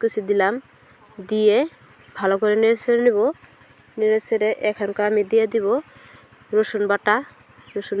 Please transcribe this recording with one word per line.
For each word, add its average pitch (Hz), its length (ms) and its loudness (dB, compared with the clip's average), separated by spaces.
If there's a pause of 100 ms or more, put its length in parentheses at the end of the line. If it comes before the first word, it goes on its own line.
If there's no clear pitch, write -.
কুচি 226 180 -2 (100)
দিলাম, 202 240 2 (760)
দিয়ে 214 260 2 (640)
ভালো 196 220 0
করে 208 220 2
নেড়ে 226 200 4
ছেড়ে 240 240 2
নেব। 214 120 2 (800)
নেড়ে 214 280 2
ছেড়ে 214 220 0 (220)
এখানকার 208 400 -4
আমি 214 200 2
দিয়ে 220 220 2
দিব 208 140 -2 (880)
রসুন 214 340 0
বাটা, 208 260 2 (580)
রসুন 202 260 -6